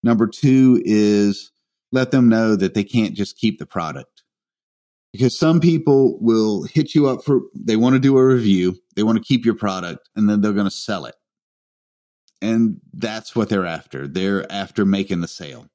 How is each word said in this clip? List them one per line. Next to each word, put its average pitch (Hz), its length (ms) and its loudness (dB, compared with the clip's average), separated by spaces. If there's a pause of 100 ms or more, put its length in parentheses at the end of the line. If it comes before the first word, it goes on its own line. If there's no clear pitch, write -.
Number 113 240 0
two 131 600 2
is 104 640 0 (400)
let 127 200 -2
them 123 180 4
know 110 260 2
that 95 200 -2
they 101 100 -2
can't 110 280 -2
just 101 240 -8
keep 107 220 -4
the 80 60 -14
product. 78 580 -12 (880)
Because 120 260 -2
some 160 220 2
people 147 640 2
will 110 420 0
hit - 300 -4
you 147 140 4
up 131 160 -4
for, 139 180 0 (120)
they 107 220 -2
wanna 127 240 2
do 135 180 4
a 131 80 6
review, 98 520 2 (180)
they 104 80 -2
wanna 110 180 0
keep 117 240 -2
your 110 100 2
product, 92 600 -8
and 104 140 2
then 107 120 0
they're 104 120 0
gonna 101 160 -2
sell 90 360 -10
it. 57 100 -18 (1300)
And 113 380 0 (140)
that's 110 420 -8
what 110 140 0
they're 98 160 0
after. 71 420 -10
They're 95 440 -4
after 98 340 -4
making 98 360 -2
the 85 60 -6
sale. - 480 -18